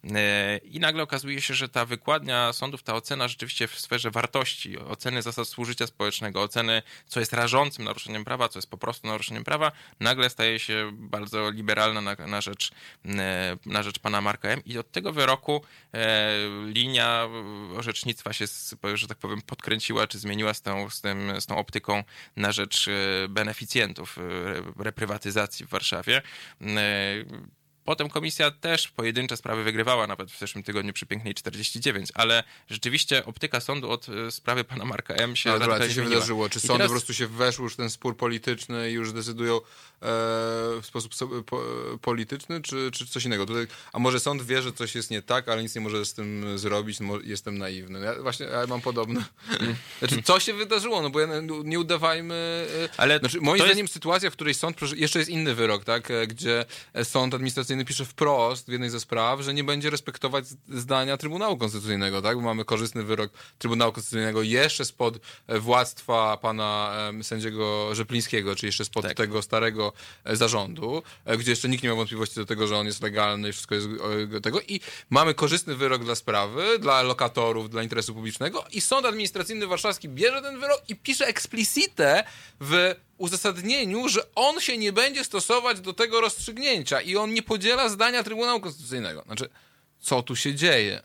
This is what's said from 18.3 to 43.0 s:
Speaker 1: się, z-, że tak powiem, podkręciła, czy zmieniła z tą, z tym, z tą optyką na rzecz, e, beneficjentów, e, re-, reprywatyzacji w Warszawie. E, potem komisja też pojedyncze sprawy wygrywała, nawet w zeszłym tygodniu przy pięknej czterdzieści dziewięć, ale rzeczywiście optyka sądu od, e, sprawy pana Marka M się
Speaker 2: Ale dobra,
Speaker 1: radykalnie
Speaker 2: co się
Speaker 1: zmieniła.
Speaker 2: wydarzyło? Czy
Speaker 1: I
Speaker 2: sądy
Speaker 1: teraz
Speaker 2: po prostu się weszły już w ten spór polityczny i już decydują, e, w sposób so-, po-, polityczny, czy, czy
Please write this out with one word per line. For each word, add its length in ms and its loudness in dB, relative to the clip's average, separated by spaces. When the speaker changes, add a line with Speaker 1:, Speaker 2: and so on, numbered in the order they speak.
Speaker 1:
się, 140 -4
z-, 280 -10
że 140 -4
tak 100 -10
powiem, 240 -8
podkręciła, 680 -2
czy 120 -8
zmieniła 340 -2
z 80 -6
tą, 280 -6
z 120 -10
tym, 400 -4
z 40 -4
tą 120 -4
optyką 460 -2
na 160 0
rzecz, 360 0
e, 420 0
beneficjentów, 880 -2
e, 40 -8
re-, 420 -4
reprywatyzacji 840 -4
w 40 -20
Warszawie. 520 2
E, 280 0
potem 240 -2
komisja 420 0
też 360 0
pojedyncze 500 -2
sprawy 260 -2
wygrywała, 440 2
nawet 240 -8
w 80 -16
zeszłym 240 -8
tygodniu 300 -4
przy 120 -8
pięknej 280 -6
czterdzieści 460 -6
dziewięć, 340 -2
ale 300 4
rzeczywiście 560 0
optyka 340 -4
sądu 320 -4
od, 180 -6
e, 220 -6
sprawy 320 0
pana 220 -6
Marka 280 -6
M 220 0
się 140 0
Speaker 2:
Ale 100 4
dobra, 140 4
Speaker 1:
radykalnie 160 4
Speaker 2:
co 60 0
się 60 0
Speaker 1:
zmieniła. 140 2
Speaker 2:
wydarzyło? 340 2
Czy 100 -2
Speaker 1:
I 20 0
Speaker 2:
sądy 160 4
Speaker 1:
teraz 100 6
Speaker 2:
po 60 2
prostu 200 -2
się 140 -2
weszły 360 2
już 100 -6
w 40 -12
ten 120 -2
spór 280 -4
polityczny 760 -2
i 20 -2
już 200 -4
decydują, 440 0
e, 40 0
w 840 0
sposób 320 -8
so-, 280 -6
po-, 200 -4
polityczny, 600 -4
czy, 320 -4
czy 140 -8